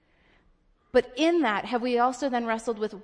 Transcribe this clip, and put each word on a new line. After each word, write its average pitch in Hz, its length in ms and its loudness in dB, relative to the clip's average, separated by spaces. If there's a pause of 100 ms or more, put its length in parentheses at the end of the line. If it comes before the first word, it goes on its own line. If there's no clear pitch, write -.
(920)
But - 260 2
in 330 260 4
that, 208 240 0
have 226 160 -2
we 247 160 0
also 254 320 0
then 240 160 -2
wrestled 226 320 -4
with 214 260 -6